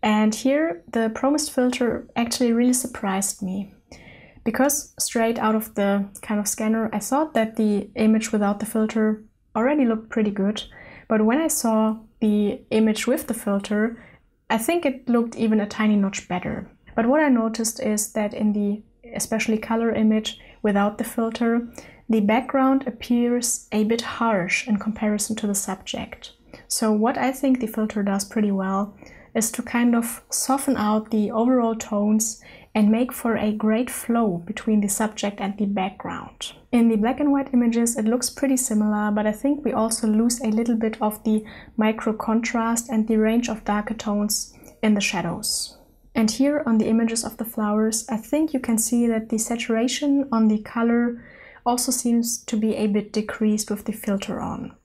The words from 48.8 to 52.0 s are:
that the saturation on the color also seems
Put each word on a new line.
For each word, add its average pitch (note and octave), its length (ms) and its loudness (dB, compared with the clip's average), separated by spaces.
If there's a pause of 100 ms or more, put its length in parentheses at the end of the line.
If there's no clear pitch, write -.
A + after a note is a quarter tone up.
that A3+ 220 0
the A3 100 -2
saturation B3 920 0
on A3 160 4
the G#3+ 100 2
color A#3 640 0 (420)
also B3 280 0
seems A#3 520 0